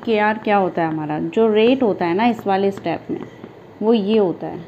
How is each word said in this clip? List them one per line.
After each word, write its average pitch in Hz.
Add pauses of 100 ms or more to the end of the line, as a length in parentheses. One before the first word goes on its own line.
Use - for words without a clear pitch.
केआर 214
क्या 214
होता 180
है 160
हमारा। 151
जो 170
rate 226
होता 185
है 170
ना 214
इस 233
वाले 196
step 175
में, - (600)
वो 220
ये 214
होता 170
है 170